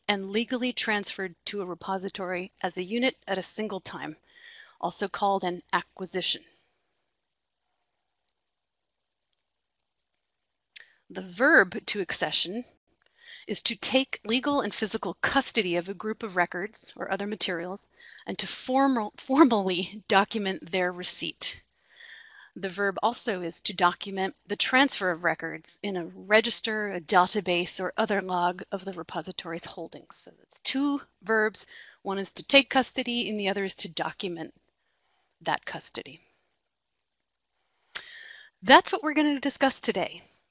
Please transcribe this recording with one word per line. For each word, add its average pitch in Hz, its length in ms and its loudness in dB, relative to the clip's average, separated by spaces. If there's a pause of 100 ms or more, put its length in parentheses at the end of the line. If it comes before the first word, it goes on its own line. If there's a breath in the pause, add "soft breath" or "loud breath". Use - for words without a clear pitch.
and 196 240 -2
legally 240 420 -2
transferred 196 600 -2 (120)
to 202 140 -4
a 180 60 -4
repository 185 880 -6 (100)
as 180 140 -4
a 185 80 -4
unit 240 320 -2 (100)
at 196 100 -2
a 185 60 -4
single 208 380 -4
time, 147 360 -10 (640 loud breath)
also - 280 -4
called 196 340 0
an 180 180 -4 (120)
acquisition. - 680 -2 (4000 loud breath)
The 190 120 -10
verb 202 640 4
to 208 140 2
accession 180 640 0 (840 loud breath)
is - 140 0
to - 120 -2
take - 500 0
legal 254 360 0
and 214 120 -4
physical 202 480 -4
custody - 540 2
of 175 140 -2
a 202 60 -8
group 214 280 -6
of 190 140 -6
records 180 600 -2
or - 140 -8
other 196 160 -4
materials 185 600 -4 (360 loud breath)
and 196 140 -6
to 185 80 -4
formal, 262 680 2
formally 202 880 4
document 196 640 2
their 180 220 2
receipt. - 720 -2 (960 loud breath)
The 185 120 -6
verb 196 320 -2
also 214 400 0
is 165 180 -4
to 202 140 -2
document 190 600 0 (120)
the 208 100 -4
transfer 254 540 4
of 170 140 -4
records 160 580 -2
in 196 160 -2
a 170 80 -4
register, 208 840 2
a 180 120 -6
database, 180 800 4
or 180 160 -2
other 202 240 2
log 180 400 0 (100)
of 190 100 -6
the 185 120 -8
repository's 165 720 -8
holdings. - 500 -14
So - 220 -12
that's - 220 -14
two 285 420 0 (200)
verbs. 214 440 0 (340 loud breath)
One 196 180 -4
is 190 140 -6
to - 100 -10
take - 280 6
custody 240 580 0
and 214 100 -4
the 196 120 0
other 196 120 -2
is 190 120 -2
to - 160 -6
document 165 640 -8 (880)
that - 240 -2
custody. - 520 -10 (2500 loud breath)
That's 277 280 10
what 370 120 -2
we're 302 100 0
gonna 294 260 4
discuss - 440 0
today. 180 400 -2 (280)